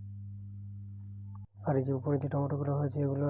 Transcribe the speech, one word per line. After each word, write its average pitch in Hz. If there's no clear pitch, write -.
আর 151
এই 131
যে 139
উপরে 139
যে 139
টমেটোগুলো 143
হয়েছে, 143
এগুলো 139